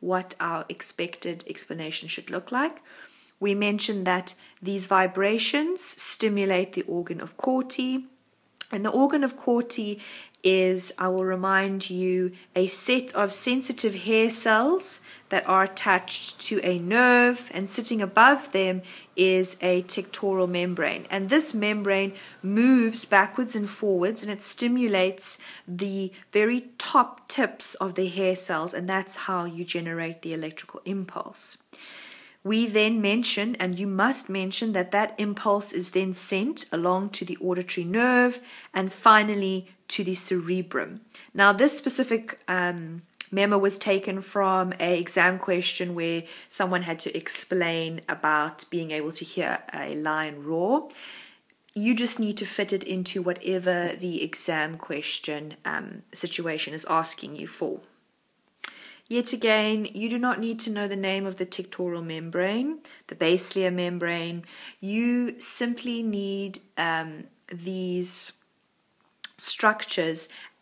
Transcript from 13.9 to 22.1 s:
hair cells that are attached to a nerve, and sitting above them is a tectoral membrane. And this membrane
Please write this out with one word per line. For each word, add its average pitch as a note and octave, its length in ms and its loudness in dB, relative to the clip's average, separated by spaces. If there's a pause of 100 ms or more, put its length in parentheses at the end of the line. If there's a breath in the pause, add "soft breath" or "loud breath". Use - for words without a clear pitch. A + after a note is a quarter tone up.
hair A3 360 4
cells A#3 720 2 (280 loud breath)
that - 180 2
are F#3+ 160 6
attached - 760 0
to - 240 0
a F3+ 160 2
nerve, B3 760 6
and F#3+ 160 -4
sitting A3+ 320 -2
above A3 500 6
them F#3 300 2 (340 loud breath)
is F#3 460 4
a F3+ 220 4
tectoral F#3+ 640 -2
membrane. F3+ 600 -2
And F#3+ 200 -2
this D4+ 240 4
membrane G3 600 0 (280 loud breath)